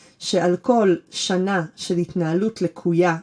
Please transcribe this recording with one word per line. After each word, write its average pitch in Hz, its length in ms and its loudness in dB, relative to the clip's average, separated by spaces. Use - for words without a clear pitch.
שעל 180 380 0
כל 208 380 2
שנה 185 560 -2
של - 220 -4
התנהלות 175 640 -2
לקויה 170 600 0